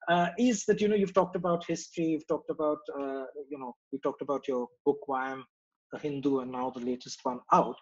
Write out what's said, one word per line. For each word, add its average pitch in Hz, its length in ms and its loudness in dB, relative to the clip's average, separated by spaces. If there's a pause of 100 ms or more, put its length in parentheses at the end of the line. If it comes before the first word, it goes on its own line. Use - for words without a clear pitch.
uh, 175 300 4
is 240 280 2
that, 214 160 4
you 214 60 4
know, 208 80 4
you've 196 180 2
talked 180 220 2
about 175 300 0
history, 165 400 -4
you've 156 220 0
talked 151 220 -2
about, 151 300 0 (180)
uh, 135 280 -6 (240)
you 143 100 -10
know, 123 160 -10 (160)
we 135 80 -6
talked - 220 -2
about 135 260 -4
your 123 200 0 (180)
book, 143 220 4
Why 131 240 -2
I'm 131 140 -10 (480)
a 127 60 -8
Hindu, 139 400 0
and 127 120 -6
now 127 180 -2
the 123 100 -8
latest 123 440 -6
one 127 160 -2 (120)
out. 127 300 4